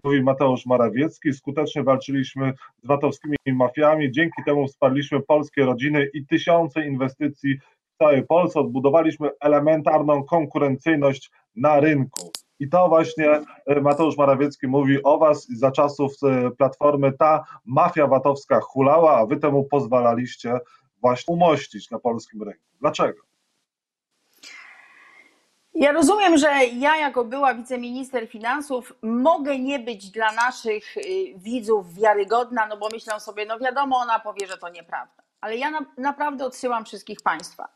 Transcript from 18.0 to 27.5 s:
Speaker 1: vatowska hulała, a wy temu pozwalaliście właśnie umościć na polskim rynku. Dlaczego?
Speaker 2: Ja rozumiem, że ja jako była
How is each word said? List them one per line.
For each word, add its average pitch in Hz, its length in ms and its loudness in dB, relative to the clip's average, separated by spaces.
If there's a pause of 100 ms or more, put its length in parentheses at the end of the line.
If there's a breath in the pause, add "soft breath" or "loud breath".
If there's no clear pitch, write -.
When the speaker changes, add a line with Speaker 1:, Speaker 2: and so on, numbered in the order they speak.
Speaker 1:
vatowska 135 540 2
hulała, 147 560 4
a 110 100 2
wy 143 100 -2
temu 143 280 0
pozwalaliście 120 960 -2 (420 soft breath)
właśnie 123 340 -2
umościć 156 560 0
na 113 80 -10
polskim 113 440 -6
rynku. 101 180 -14 (200)
Dlaczego? 143 460 -4 (2500 loud breath)
Speaker 2:
Ja 294 180 2
rozumiem, 339 460 4
że 302 100 4 (180)
ja 262 300 0
jako 262 280 -2
była 254 300 0